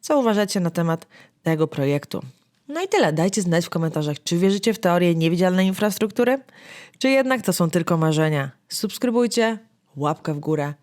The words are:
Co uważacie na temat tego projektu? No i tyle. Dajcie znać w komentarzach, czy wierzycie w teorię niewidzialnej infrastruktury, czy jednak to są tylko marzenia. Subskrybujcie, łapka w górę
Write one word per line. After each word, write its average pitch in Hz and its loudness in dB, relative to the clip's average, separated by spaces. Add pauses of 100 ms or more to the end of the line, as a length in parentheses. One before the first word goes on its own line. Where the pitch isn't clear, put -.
Co 302 0
uważacie 208 0
na 170 0
temat 165 -2 (360)
tego 160 0
projektu? 143 -4 (460)
No 311 -6
i 381 -6
tyle. 269 2
Dajcie 180 0
znać 170 0
w - -14
komentarzach, 156 -4
czy 170 -2
wierzycie 196 0
w - -10
teorię 175 2
niewidzialnej 180 2
infrastruktury, 220 0 (600)
czy 269 0
jednak 262 2
to 190 0
są 170 2
tylko 170 0
marzenia. 156 2 (180)
Subskrybujcie, 226 0 (380)
łapka 147 -4
w 147 -6
górę 147 -4